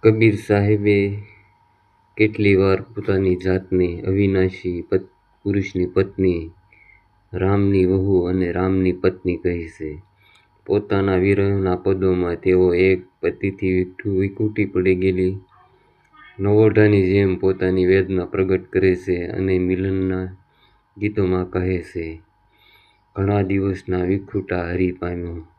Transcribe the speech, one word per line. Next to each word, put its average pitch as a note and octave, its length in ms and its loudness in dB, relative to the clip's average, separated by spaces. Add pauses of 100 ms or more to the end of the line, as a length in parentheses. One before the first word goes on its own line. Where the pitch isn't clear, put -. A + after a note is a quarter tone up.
કબીર A2 300 4
સાહેબે G2+ 800 0 (1000)
કેટલી G#2+ 380 2
વાર F#2+ 260 2
પોતાની F#2+ 540 -2
જાતને F2+ 640 -2
અવિનાશી F#2 800 0
પત-, F#2 280 -4 (340)
પુરુષની G2 420 -2
પત્ની, F#2 640 -2 (840)
રામની G2 520 2
વહુ F#2+ 360 2
અને F2+ 300 -2
રામની F#2 400 0
પત્ની F2+ 460 -2
કહી E2+ 300 -4
છે. D#2 340 -12 (640)
પોતાના G2 500 0
વિરહના G2 600 2
પદોમાં F2+ 600 0
તેઓ F#2 380 2
એક F#2 300 2 (180)
પતિથી F#2 520 -4
વિકુ-, F#2 460 -4
વિકુટી G#2 460 -2
પડી F#2+ 300 0
ગયેલી F#2 420 -2 (1000)
નવોઢાની G#2 640 4
જેમ F#2+ 320 2
પોતાની F#2 500 0
વેદના F#2 400 2
પ્રગટ F#2+ 400 -2
કરે F#2 300 2
છે F2 320 -4
અને F#2 320 -2
મિલનના F#2 800 -2 (600)
ગીતોમાં F#2+ 520 -2
કહે F#2 320 -2
છે, E2 400 -10 (960)
"ઘણા G2+ 260 0
દિવસના F#2+ 640 -2
વિખૂટા F#2 680 -4
હરી F2+ 200 0
પામ્યો." F2 560 -10 (100)